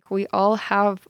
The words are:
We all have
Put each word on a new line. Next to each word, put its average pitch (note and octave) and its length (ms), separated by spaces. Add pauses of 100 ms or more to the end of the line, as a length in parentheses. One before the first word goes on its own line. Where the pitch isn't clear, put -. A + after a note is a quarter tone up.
We G3 180
all G3+ 280
have G3+ 540